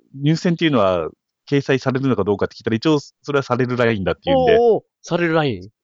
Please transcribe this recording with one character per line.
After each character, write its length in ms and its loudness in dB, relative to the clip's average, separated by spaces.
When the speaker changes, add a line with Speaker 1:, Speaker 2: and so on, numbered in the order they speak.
Speaker 1:
入 200 0
選 180 0
っ 20 -4
て 100 -2
い 40 2
う 20 -2
の 80 2
は、 280 2
掲 140 0
載 160 0
さ 140 -4
れ 80 -2
る 80 -2
の 80 0
か 80 0
ど 100 0
う 40 -2
か 80 -2
っ 40 0
て 60 -20
聞 60 -20
い 20 -14
た 80 -6
ら、 40 0
一 120 -2
応、 120 2
そ 320 -14
れ 60 0
は 60 -2
さ 120 -4
れ 120 0
る 100 -4
ラ 140 2
イ 80 -2
ン 40 -6
だ 100 -2
っ 60 -14
て 120 -4
い 20 2
う 80 2
ん 60 0
で。 100 6
Speaker 2:
お 0 -
ー 40 2
お 20 -8
ー、 40 -12
さ 140 -6
れ 100 0
る 80 0
ラ 100 2
イ 140 -4
ン。 100 -18